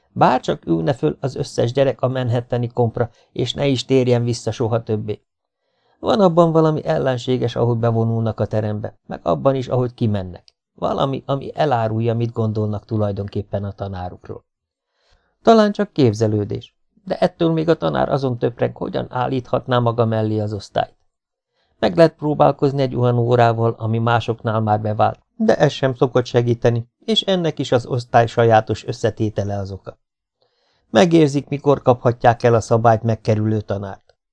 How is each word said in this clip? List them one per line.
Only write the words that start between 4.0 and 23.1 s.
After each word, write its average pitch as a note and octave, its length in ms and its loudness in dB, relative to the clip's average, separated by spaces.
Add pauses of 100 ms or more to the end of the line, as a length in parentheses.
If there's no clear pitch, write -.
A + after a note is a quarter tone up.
vissza A#2+ 260 -4
soha A#2 320 -2
többé. G#2+ 400 -6 (760)
Van - 220 0
abban E3+ 320 4
valami D#3 320 2
ellenséges, B2+ 720 -2
ahogy A#2+ 220 0
bevonulnak A2+ 600 0
a G#2+ 60 -2
terembe, G#2+ 600 -6
meg - 160 -12
abban C#3 320 0
is, B2+ 140 -4
ahogy B2 260 -2
kimennek. G2 500 -4 (300)
Valami, C#3 520 -4
ami C#3 280 -6
elárulja, A2+ 600 0
mit A#2 180 -2
gondolnak G#2+ 520 -4
tulajdonképpen G2+ 800 -4
a G2 80 -8
tanárukról. F#2+ 720 -12 (960)
Talán G#3+ 300 6
csak G3+ 200 -6
képzelődés, G#2+ 840 0 (280)
de - 140 -6
ettől E3+ 340 0
még D#3+ 160 -2
a D#3+ 80 2
tanár C#3+ 320 -2
azon C3 300 -2
töpreng, A#2+ 380 -2
hogyan B2+ 340 -6
állíthatná B2+ 680 -2
maga A#2 260 0
mellé A2 340 0
az G#2 140 -4
osztályt. - 440 -10 (840)
Meg F#3+ 180 -2
lehet E3 200 4
próbálkozni C#3+ 640 0
egy C3 140 -2
olyan B2 220 2